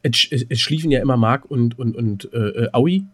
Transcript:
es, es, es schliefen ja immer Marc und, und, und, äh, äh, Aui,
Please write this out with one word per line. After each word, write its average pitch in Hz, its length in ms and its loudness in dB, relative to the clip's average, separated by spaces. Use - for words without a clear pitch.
es, - 280 2
es, 123 180 -2
es 123 120 -2
schliefen 156 300 -2
ja 135 120 4
immer 131 160 2
Marc 117 320 2
und, 120 280 0
und, 117 160 -2
und, 107 380 -4
äh, 117 60 -4
äh, 113 80 -2
Aui, 180 420 2